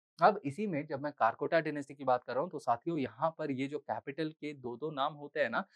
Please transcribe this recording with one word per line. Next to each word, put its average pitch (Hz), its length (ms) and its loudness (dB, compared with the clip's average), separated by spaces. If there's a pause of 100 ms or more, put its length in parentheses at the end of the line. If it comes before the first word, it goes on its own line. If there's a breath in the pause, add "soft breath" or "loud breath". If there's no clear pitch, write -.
(220)
अब 196 220 8
इसी 214 220 -2
में 156 200 -2
जब 143 140 -6
मैं 147 120 -4
कारकोटा 139 480 4
डायनेस्टी 147 340 -4
की 139 100 -12
बात 123 200 4
कर 127 80 -6
रहा 131 100 2
हूँ, 180 80 -4
तो 151 80 -8
साथियों 151 400 0
यहाँ 131 400 0
पर 156 120 -2
ये 135 180 -2
जो 147 100 -4
कैपिटल 139 520 -6
के 147 240 -10
दो-दो 127 360 -8
नाम 147 240 -2
होते 147 260 -4
हैं 120 100 2
ना, 151 140 0 (120 soft breath)